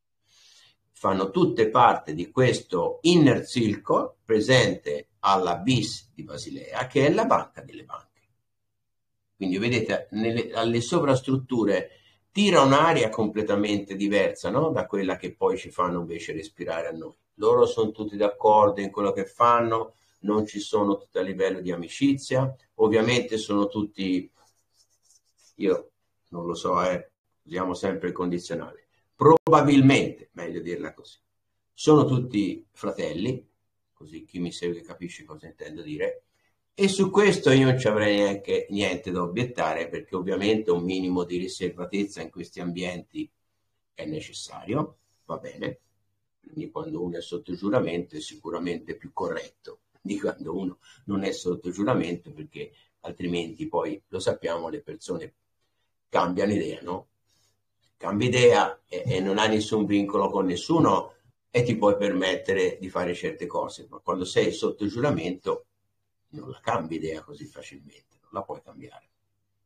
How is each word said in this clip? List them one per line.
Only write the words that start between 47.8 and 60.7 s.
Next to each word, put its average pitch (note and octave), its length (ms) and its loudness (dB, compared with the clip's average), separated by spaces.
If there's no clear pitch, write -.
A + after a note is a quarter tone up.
è D2+ 40 -12
sicuramente E2+ 760 -10
più - 180 -18
corretto - 680 -10
di G2+ 180 -6
quando - 360 -6
uno F2+ 240 -8
non G2+ 180 -4
è F#2+ 80 -2
sotto F2+ 380 -6
giuramento, F#2+ 640 -2
perché D3 400 -16
altrimenti E2+ 640 -8
poi, D#2+ 400 -4
lo F#2 120 -8
sappiamo, E2+ 500 -4
le - 120 -10
persone - 540 -12
cambiano F2+ 440 0
idea, - 280 -4
no? - 280 -10
Cambi G#2 280 -2
idea A#2+ 640 4
e, F2+ 180 -8
e F#2+ 140 -2
non G2 180 0
hai G#2+ 120 4
nessun G#2+ 360 0
vincolo G2+ 460 0
con F#2+ 160 0
nessuno G#2+ 640 2